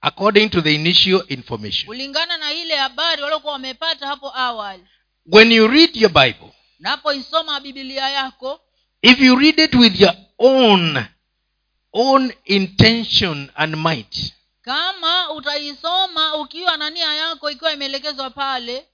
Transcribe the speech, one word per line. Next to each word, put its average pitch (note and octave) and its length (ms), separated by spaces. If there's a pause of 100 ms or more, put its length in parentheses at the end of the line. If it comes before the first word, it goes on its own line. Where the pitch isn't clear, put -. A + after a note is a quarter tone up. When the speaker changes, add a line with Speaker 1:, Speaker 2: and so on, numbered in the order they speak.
Speaker 1:
According G#3 500
to F3+ 100
the D3+ 140
initial F3+ 540
information. A#2 580
Speaker 2:
Kulingana C#4 520
na D4+ 140
ile E4 240
habari C#4+ 460
waliokuwa D4+ 300
wamepata C#4 540
hapo C#4 320
awali. G#3 460 (420)
Speaker 1:
When G#3+ 260
you A3 160
read D#4 320
your G#3+ 120
Bible, B2+ 400 (280)
Speaker 2:
Unapoisoma C#4+ 800
Biblia C4+ 500
yako, C4+ 500 (420)
Speaker 1:
if B3 180
you B3+ 160
read D4+ 260
it D#4 120
with A3+ 260
your F#3 140 (240)
own, G3+ 680 (880)
own C4 400 (120)
intention G3 1120
and D#3 220
might, D#3 560 (300)
Speaker 2:
kama E4+ 680
utaisoma D#4 1040
ukiwa D#4 420
na D4+ 140
nia D#4+ 240
yako D#4 360
ikiwa D#4 220
imeelekezwa C#4 580
pale C4 640